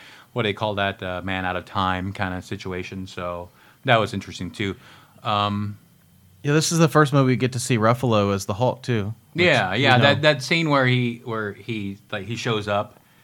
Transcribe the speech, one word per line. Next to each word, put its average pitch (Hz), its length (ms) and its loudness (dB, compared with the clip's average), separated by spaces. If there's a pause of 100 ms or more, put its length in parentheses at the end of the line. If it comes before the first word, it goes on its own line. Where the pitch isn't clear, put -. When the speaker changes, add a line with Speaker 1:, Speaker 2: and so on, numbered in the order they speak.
(320)
Speaker 1:
What 123 100 -4
they 104 100 0
call 107 240 -4
that, 98 260 -4
uh, 90 200 -8
man 92 220 -6
out 90 120 -4
of 87 80 -8
time 92 480 -4
kinda 92 300 -6
situation. 95 640 -10
So 87 420 -10 (360)
that 123 160 4
was 101 140 -2
interesting 90 360 -8
too. 98 240 -6 (480)
Um, 104 560 -2 (640)
Speaker 2:
Yeah, 143 100 0
this 156 200 2
is 165 60 2
the 160 100 6
first 151 240 4
movie 135 200 6
we 123 40 2
get 123 160 0
to 127 80 -4
see 127 180 0
Ruffalo 110 560 4
as 95 120 -4
the 104 80 -4
Hulk 123 280 -2
too, 110 320 -4 (180)
which 170 140 0
Speaker 1:
Yeah, 110 260 2
Speaker 2:
we 107 60 0
Speaker 1:
yeah, 135 180 6
Speaker 2:
know. 123 60 6
Speaker 1:
that, 143 200 4
that 151 200 2
scene 165 280 0
where 135 160 4
he, 120 380 0
where 110 280 -6
he, 101 460 -8 (140)
like, 101 140 -8
he 113 100 -8
shows 107 320 -4
up 104 320 -4 (240)